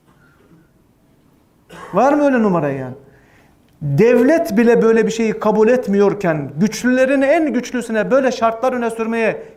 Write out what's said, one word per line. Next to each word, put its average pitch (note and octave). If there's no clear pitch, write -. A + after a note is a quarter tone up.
Var B3+
mı D4
öyle B3+
numara E3+
yani? C3
Devlet B3
bile A3+
böyle A3+
bir G3+
şeyi A3
kabul G#3+
etmiyorken G3+
güçlülerin B3+
en D4
güçlüsüne A3+
böyle C4
şartlar A3+
öne A#3
sürmeye A3+